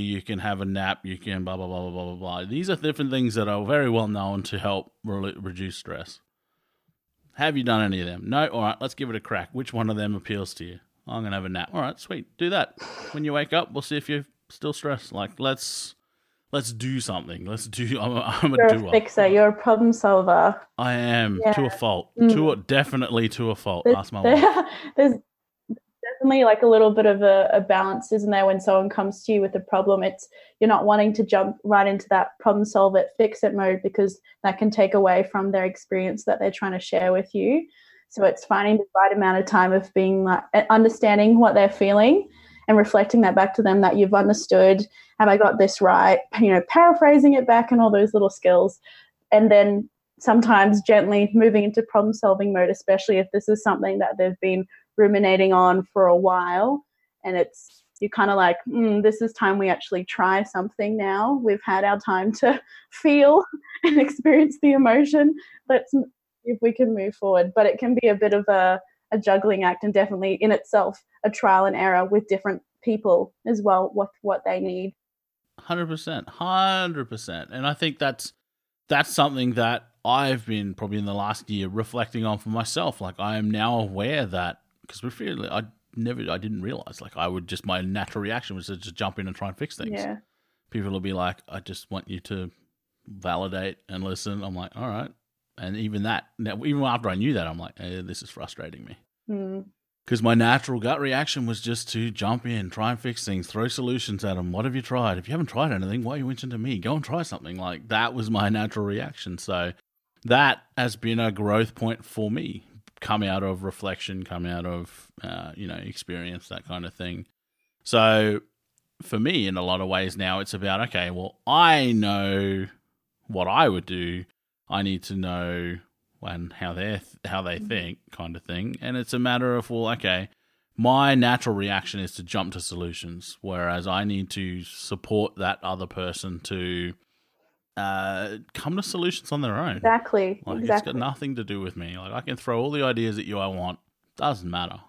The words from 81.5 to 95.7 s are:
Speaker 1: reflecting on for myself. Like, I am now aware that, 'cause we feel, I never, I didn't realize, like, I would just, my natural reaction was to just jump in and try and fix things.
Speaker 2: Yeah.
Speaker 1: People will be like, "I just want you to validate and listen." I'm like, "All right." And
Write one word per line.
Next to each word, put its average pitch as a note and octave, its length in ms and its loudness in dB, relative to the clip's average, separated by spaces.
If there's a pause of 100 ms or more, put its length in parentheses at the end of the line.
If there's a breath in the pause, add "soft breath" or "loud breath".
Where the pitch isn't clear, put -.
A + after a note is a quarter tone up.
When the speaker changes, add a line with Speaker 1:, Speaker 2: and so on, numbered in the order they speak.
Speaker 1:
reflecting A2 560 -6
on G#2+ 140 -4
for A2 100 -12
myself. A#2 500 -6
Like, F#2 200 -10
I G#2+ 180 -6
am G#2+ 120 -4
now A2+ 300 -2
aware A2 460 -4
that, F2+ 340 -6 (300)
'cause - 120 -18
we B2 100 -8
feel, E3+ 340 -10
I G#2+ 160 -6 (340)
never, A#2 340 -6
I F2 80 -4
didn't G#2+ 240 -8
realize, - 380 -12
like, - 160 -20
I F2 140 -4
would F2+ 180 -8
just, - 180 -12
my F#2 140 -4
natural G2 420 -8
reaction G#2 360 -8
was F2 100 -14
to G2 80 -10
just F2+ 200 -16
jump G2 220 -6
in F#2+ 100 -10
and F#2 80 -12
try G2+ 120 -10
and F#2 100 -12
fix - 200 -12
things. G3+ 240 -10
Speaker 2:
Yeah. G#3 160 -8 (540)
Speaker 1:
People G2+ 200 -6
will F#2+ 80 -6
be F#2+ 140 -6
like, F2+ 240 -4 (100)
"I F#2+ 140 -14
just - 280 -18
want F#2+ 200 -12
you F#2+ 120 -10
to F#2 300 -12 (560)
validate F#2+ 680 -8 (120)
and F#2+ 140 -10
listen." G2 400 -8
I'm F#2+ 120 -10
like, F2+ 200 -14
"All A#2+ 140 -10
right." G#2 220 -10 (460)
And F#2 200 -12